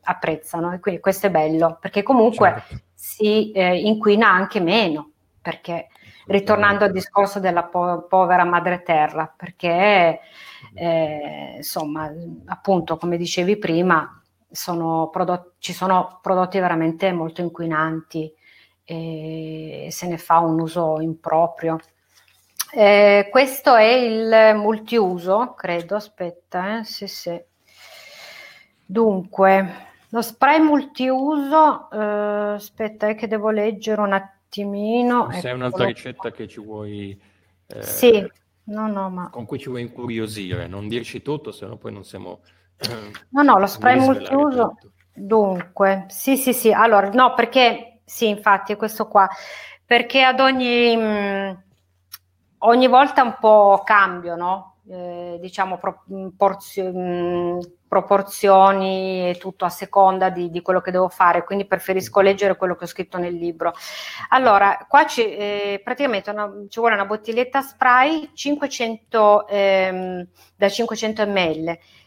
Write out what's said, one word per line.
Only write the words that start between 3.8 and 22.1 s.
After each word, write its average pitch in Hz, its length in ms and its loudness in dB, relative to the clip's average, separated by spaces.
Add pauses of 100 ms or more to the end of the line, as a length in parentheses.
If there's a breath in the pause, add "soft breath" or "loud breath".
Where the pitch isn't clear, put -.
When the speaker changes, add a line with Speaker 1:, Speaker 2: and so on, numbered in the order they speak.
Speaker 1:
inquina 214 480 2
anche 196 320 0
meno, 170 500 0 (300)
perché 170 480 -10 (360 soft breath)
ritornando 202 600 2
al 202 60 2
Speaker 2:
Assolutamente. 185 100 -4
Speaker 1:
discorso 202 400 -2
della 175 240 0
po-, 175 440 -4
povera 180 360 4
madre 175 400 0
terra, 156 520 -2
perché, 175 840 0 (400 loud breath)
Speaker 2:
Esatto. - 180 -20
Speaker 1:
eh, 151 800 -4
insomma, 156 520 -8 (380)
appunto, 170 500 -2
come 175 200 -4
dicevi 180 420 -2
prima, 165 640 0 (260)
sono 165 600 -4
prodotti, 180 480 -4
ci - 140 -12
sono 185 500 -2
prodotti 185 380 0
veramente 165 520 0
molto 165 280 -6
inquinanti, 160 920 -6 (520 soft breath)
e 160 1080 -12
se 180 160 -12
ne 170 120 -6
fa 165 200 2
un 165 220 2
uso 160 400 -4
improprio. 165 800 -2 (920)